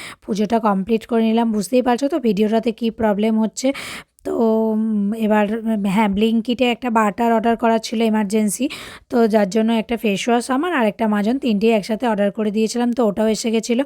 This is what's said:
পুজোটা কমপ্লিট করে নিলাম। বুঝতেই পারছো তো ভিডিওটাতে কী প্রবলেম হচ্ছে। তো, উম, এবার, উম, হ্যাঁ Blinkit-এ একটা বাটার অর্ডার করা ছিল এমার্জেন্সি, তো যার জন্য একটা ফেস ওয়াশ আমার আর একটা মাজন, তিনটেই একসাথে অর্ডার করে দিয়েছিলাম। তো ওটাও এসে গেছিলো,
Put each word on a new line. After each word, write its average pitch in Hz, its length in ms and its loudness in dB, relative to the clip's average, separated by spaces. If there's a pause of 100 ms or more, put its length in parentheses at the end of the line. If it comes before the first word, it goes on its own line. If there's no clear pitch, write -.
(200)
পুজোটা 208 380 -2
কমপ্লিট 214 480 0
করে 226 180 0
নিলাম। 226 280 2
বুঝতেই 214 300 0
পারছো 247 260 0
তো 339 120 -2
ভিডিওটাতে 220 520 0
কী 233 180 -6
প্রবলেম 220 480 0
হচ্ছে। 220 300 -2 (540)
তো, - 120 -4 (320)
উম, 220 160 0 (360)
এবার, 214 300 2
উম, 220 380 -2
হ্যাঁ 202 240 2
Blinkit-এ 226 600 0
একটা 240 200 -4
বাটার 220 420 2
অর্ডার 226 240 2
করা 226 220 2
ছিল 220 240 -4
এমার্জেন্সি, 214 640 0 (420)
তো 262 80 -2 (120)
যার 208 220 4
জন্য 220 220 2
একটা 226 240 -2
ফেস 202 280 -2
ওয়াশ 240 260 2
আমার 311 240 0
আর 240 120 2
একটা 208 220 -2
মাজন, 208 300 0
তিনটেই 220 340 2
একসাথে 214 340 -2
অর্ডার 202 260 0
করে 214 180 -2
দিয়েছিলাম। 220 420 0
তো 233 140 -2
ওটাও 214 220 0
এসে 220 220 -2
গেছিলো, 226 360 0